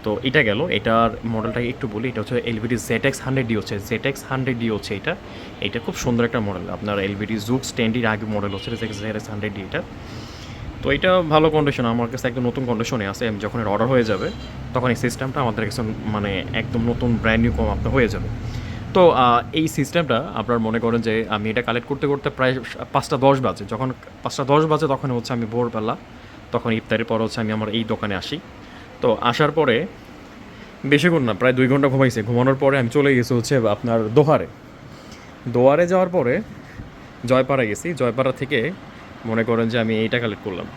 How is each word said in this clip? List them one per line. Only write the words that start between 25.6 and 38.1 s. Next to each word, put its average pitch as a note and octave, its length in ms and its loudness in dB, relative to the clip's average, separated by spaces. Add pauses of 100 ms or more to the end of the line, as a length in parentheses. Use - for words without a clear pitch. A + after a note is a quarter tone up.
তখন A#2 200 0
ইফতারের A2+ 340 0
পর A2 160 0
হচ্ছে A2+ 200 -2
আমি G#2+ 100 -2
আমার G#2+ 180 -2
এই A2+ 140 -2
দোকানে G#2+ 320 -4
আসি। C#3+ 240 -6 (640)
তো A#2 200 4
আসার D3 300 2
পরে D3 340 2 (1000)
বেশিক্ষণ D3 380 4
না, A2+ 100 2
প্রায় B2 200 4
দুই B2+ 140 4
ঘন্টা C#3 200 4
ঘুমাইছি। B2+ 340 2
ঘুমানোর B2 340 4
পরে C#3 240 4
আমি A#2+ 100 2
চলে C#3 260 4
গেছি B2 180 2
হচ্ছে A#2+ 240 2
আপনার A2+ 560 2
দোহারে। C3+ 340 6 (1000)
দোহারে C3 400 6
যাওয়ার F#3 220 2
পরে E3 320 0 (840)
জয়পাড়া C3 400 2
গেছি। A2 280 -4
জয়পাড়া C3 380 0